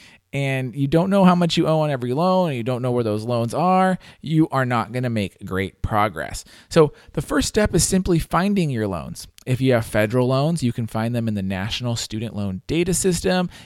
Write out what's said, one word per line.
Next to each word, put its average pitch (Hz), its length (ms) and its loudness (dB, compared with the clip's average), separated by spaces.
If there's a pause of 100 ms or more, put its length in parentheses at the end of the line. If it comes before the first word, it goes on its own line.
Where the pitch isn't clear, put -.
(340)
and 135 420 -4
you 139 120 -2
don't 165 220 2
know 196 160 4
how 180 100 6
much 175 220 0
you 156 100 2
owe 156 140 2
on 151 80 0
every 123 240 -4
loan, 180 360 2
and 135 80 -4
you 117 60 -6
don't 123 180 -4
know 127 100 0
where 120 120 0
those 107 220 -2
loans 117 280 -2
are, 185 440 2 (240)
you 156 260 2
are 131 180 0
not 113 280 -2
gonna 127 160 -2
make 107 340 -2
great 92 380 -4
progress. 104 640 -2 (240)
So 151 240 4 (180)
the 156 100 -6
first 269 280 -2
step 208 260 0
is 165 80 4
simply 185 340 0
finding 175 520 0
your 110 180 -2
loans. 69 400 -8 (180)
If 123 140 0
you 131 140 4
have 117 120 2
federal 113 440 2
loans, 147 340 0
you 120 80 2
can 113 160 -4
find 113 260 -4
them 117 140 -2
in 107 60 -2
the 101 80 -2
National 104 560 -4
Student 110 360 -8
Loan 98 320 -6
Data 175 280 0
System. 180 560 0 (160)